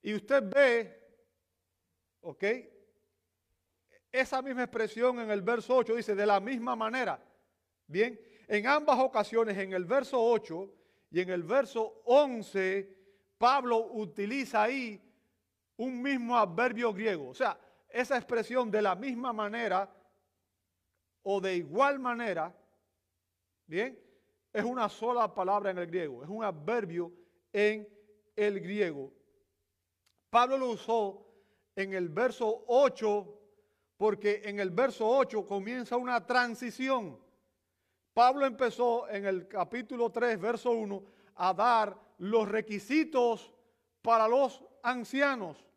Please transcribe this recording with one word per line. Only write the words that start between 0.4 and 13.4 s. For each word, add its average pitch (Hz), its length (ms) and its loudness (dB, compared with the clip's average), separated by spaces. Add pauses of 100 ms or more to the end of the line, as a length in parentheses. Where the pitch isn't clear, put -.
ve, 233 560 2 (1200)
¿ok? 165 220 -10 (1700)
Esa 262 320 -2
misma 254 200 -4
expresión 240 560 -2
en 220 120 -4
el 208 100 0
verso 233 360 0
ocho 226 180 0
dice, 220 180 -4
"De 202 140 2
la 202 120 6
misma 240 360 -4
manera". 220 440 -2 (680)
Bien, 214 320 0 (300)
en 208 200 0
ambas 294 320 4
ocasiones, 220 580 2
en 190 160 -4
el 185 100 0
verso 247 400 2
ocho 196 500 0 (360)
y 160 100 -2
en 185 100 -2
el 180 140 -2
verso 220 640 -2
once, 202 880 2 (420)
Pablo 240 540 2